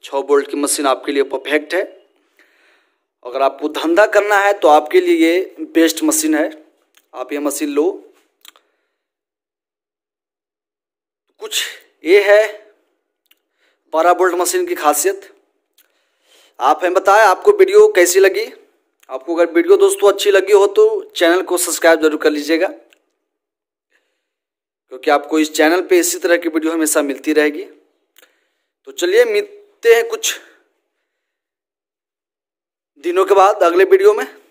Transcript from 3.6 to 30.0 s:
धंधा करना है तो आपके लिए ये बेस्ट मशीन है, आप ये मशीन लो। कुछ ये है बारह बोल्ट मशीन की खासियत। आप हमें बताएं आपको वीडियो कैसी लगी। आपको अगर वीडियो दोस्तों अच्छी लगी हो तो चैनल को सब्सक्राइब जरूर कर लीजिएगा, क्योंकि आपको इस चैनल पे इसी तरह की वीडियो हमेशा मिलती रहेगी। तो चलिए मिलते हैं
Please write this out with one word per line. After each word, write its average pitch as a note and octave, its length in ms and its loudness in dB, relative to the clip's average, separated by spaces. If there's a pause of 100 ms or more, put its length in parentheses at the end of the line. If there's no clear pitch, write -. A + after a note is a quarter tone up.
धंधा E3 380 0
करना G#3 280 0
है G3+ 180 2
तो G3+ 140 0
आपके D3+ 320 4
लिए F3 160 0
ये E3 580 -2
बेस्ट E3 280 0
मशीन D#3 320 -2
है, D#3 160 -2 (640)
आप B2+ 180 -12
ये C#3+ 80 -8
मशीन D3 300 -6
लो। D3 200 -2 (3500)
कुछ A4 220 -6 (400)
ये G3 180 4
है G#3 240 4 (1500)
बारह E3 220 2
बोल्ट F3 220 0
मशीन F3+ 300 -4
की F3 100 -6
खासियत। F3 540 -2 (1300)
आप C#3+ 200 0
हमें F3+ 140 -2
बताएं G3 280 4
आपको G3 300 2
वीडियो G3+ 400 6
कैसी F3+ 280 2
लगी। G3 300 0 (600)
आपको C3+ 240 -10
अगर E3+ 180 -2
वीडियो E3+ 240 2
दोस्तों G3 320 2
अच्छी G3 220 0
लगी G3 220 2
हो G3+ 160 4
तो G#3+ 140 2 (300)
चैनल F3 300 0
को F3+ 160 -4
सब्सक्राइब E3 440 0
जरूर D3+ 140 0
कर D3+ 140 0
लीजिएगा, D3+ 360 -4 (2250)
क्योंकि C3+ 180 -4
आपको D3 280 0
इस D3+ 160 -2
चैनल D#3+ 280 2
पे F3 160 2
इसी E3+ 200 -2
तरह E3+ 180 0
की E3+ 120 -4
वीडियो D#3+ 240 -4
हमेशा D#3 300 -2
मिलती C#3 300 -6
रहेगी। D3+ 320 -2 (1200)
तो C3+ 80 -20
चलिए F#3+ 320 0
मिलते A3 680 -2
हैं A#3 140 0